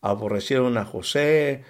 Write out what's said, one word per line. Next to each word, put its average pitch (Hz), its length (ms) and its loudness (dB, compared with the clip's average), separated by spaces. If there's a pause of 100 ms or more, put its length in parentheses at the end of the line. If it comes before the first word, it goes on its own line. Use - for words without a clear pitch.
aborrecieron 107 800 0
a 101 60 -2
José, 143 840 0